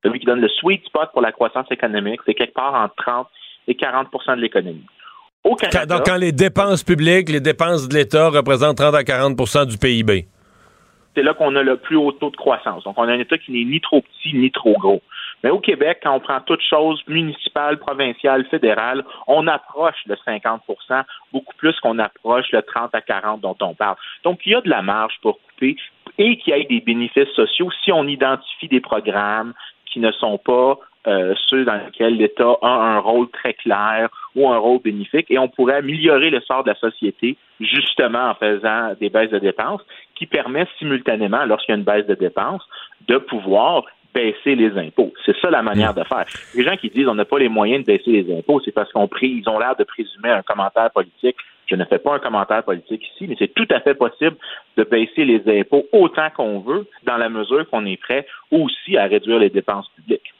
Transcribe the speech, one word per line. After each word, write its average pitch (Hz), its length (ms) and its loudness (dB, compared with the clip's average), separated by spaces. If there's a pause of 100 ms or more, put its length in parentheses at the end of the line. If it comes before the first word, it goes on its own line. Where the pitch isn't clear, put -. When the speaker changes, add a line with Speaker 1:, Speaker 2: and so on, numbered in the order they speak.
Speaker 1:
celui 120 160 -2
qui - 60 -2
donne 123 140 2
le 110 80 2
sweet 185 380 -2
spot 156 260 -4
pour 123 100 0
la 113 100 0
croissance 123 380 -2
économique, 107 560 -4
c'est - 80 2
quelque - 200 -4
part 135 200 -4
entre 110 220 0
trente 123 320 -4 (380)
et 123 80 0
quarante 135 360 -2
pour 131 120 -8
cent 131 140 0
de 120 60 -4
l'économie. 90 440 -4 (580)
Au 240 120 4
Canada - 240 0
Speaker 2:
Quand, 156 160 -2
donc, 156 100 2
quand 185 100 2
les 180 160 0
dépenses 190 520 2
publiques, 170 460 4
les 151 100 0
dépenses 156 480 0
de 135 60 -4
l'État 156 340 4
représentent 139 480 2
trente 147 180 4
à 147 80 4
quarante 131 340 0
pour 123 120 0
cent 143 160 2
du 113 140 -6
P 127 160 2
I 117 80 0
B. 110 80 2 (1040)
Speaker 1:
c'est 143 60 2
là 151 120 2
qu'on 143 220 0
a 139 60 2
le 131 160 2
plus - 180 -2
haut 143 160 2
taux 143 180 -6
de - 60 -20
croissance. 110 480 -2
Donc, 101 140 -8
on 117 100 2
a 117 40 2
un 120 60 0
État 123 200 -2
qui - 120 -12
n'est 120 140 -4
ni 143 160 -4
trop - 220 2
petit, - 340 -10
ni 127 140 2
trop - 240 2
gros. 95 280 0 (400)
Mais 226 80 2
au 196 100 2
Québec, 170 420 0
quand 143 120 0
on 131 60 0
prend 135 200 -4
toute 160 280 -2
chose 156 400 2
municipale, 151 680 -4
provinciale, 135 720 0
fédérale, 120 520 0 (240)
on 156 200 2
approche 151 500 -2 (100)
le 101 180 -6
cinquante 113 420 -4
pour - 200 -8
cent, 131 160 -2 (300)
beaucoup 135 240 -8
plus 156 240 0
qu'on 117 180 0
approche 117 540 0
le 113 100 4
trente 117 320 -6
à 110 60 0
quarante 107 400 -4
dont 95 220 -6
on 87 120 -4
parle. 101 220 -2 (280)
Donc, 180 200 -2
il 196 80 0
y - 20 4
a 247 60 2
de 240 80 -6
la 117 140 0
marge 107 400 -2
pour 110 180 0
couper 135 360 -4 (420)
et 226 200 4
qu'il - 160 -2
y 143 60 2
ait - 80 -4
des 120 120 2
bénéfices 120 540 0
sociaux 175 360 0 (120)
si 196 100 2
on 156 140 2
identifie 135 640 -2
des 127 120 2
programmes 107 760 -2 (360)
qui 123 100 -8
ne 113 120 2
sont 107 260 -2
pas, 127 400 2 (280)
euh, 95 280 2 (140)
ceux 131 160 2
dans 117 100 0
lesquels 113 420 0
l'État 117 460 4
a 120 60 4
un 113 300 2
rôle 120 320 0
très - 240 -6
clair 110 540 0 (260)
ou 131 160 4
un 117 80 4
rôle 123 240 4
bénéfique, 104 480 -2
et 131 80 2
on 131 100 0
pourrait 131 280 2
améliorer 151 540 2
le 127 100 0
sort 131 240 -2
de 117 60 0
la 101 60 0
société 113 600 -4 (240)
justement 120 720 0
en 104 40 -2
faisant 107 640 -2
des 104 80 -2
baisses 110 220 0
de 104 80 0
dépenses 110 420 -2 (360)
qui 165 100 -10
permet 143 400 -2 (120)
simultanément, 123 680 -2
lorsqu'il 107 280 -2
y 107 40 0
a - 20 -2
une 101 60 -6
baisse 104 220 0
de 104 80 0
dépenses, 101 480 -4 (440)
de 120 120 2
pouvoir 120 680 0 (300)
baisser 120 400 0
les 110 240 2
impôts. 87 340 -2 (120)
C'est - 160 2
ça 180 100 0
la 139 120 2
manière 107 300 0
Speaker 2:
Mm. 95 60 -4
Speaker 1:
de 87 60 -4
faire. 117 200 -4 (300)
Les 123 100 2
gens 185 120 0
qui 117 140 -8
disent « 135 180 0
on 113 60 0
n'a 104 120 0
pas 143 120 0
les 131 120 4
moyens 110 340 0
de 110 80 2
baisser 101 180 2
les 90 280 2
impôts », - 260 0
c'est - 80 -6
parce 104 200 -2
qu'on 101 160 0
pré-, - 180 -4
ils 117 220 -2
ont 110 100 0
l'air 127 180 0
de 104 80 0
présumer 107 460 -8
un 113 120 2
commentaire 104 480 0
politique. 98 460 -2 (340)
Je 95 60 0
ne 92 80 -2
fais 98 140 0
pas 143 160 0
un 143 40 -2
commentaire 110 440 -2
politique 95 400 -6 (120)
ici, 190 140 -12
mais 120 100 -6
c'est - 160 -2
tout 226 160 -2
à 123 100 2
fait 139 140 2
possible 151 420 0 (400)
de 110 80 2
baisser 113 400 0
les 113 180 4 (180)
impôts 143 320 2
autant 160 420 4
qu'on 107 260 -4
veut, 160 260 -4 (180)
dans 123 120 0
la 117 120 0
mesure 113 420 -2
qu'on 110 160 -2
est 95 140 -6
prêt 135 260 -4 (240)
aussi 160 460 0
à 101 80 4
réduire 104 340 2
les 104 120 6
dépenses 98 460 -4
publiques. - 440 -6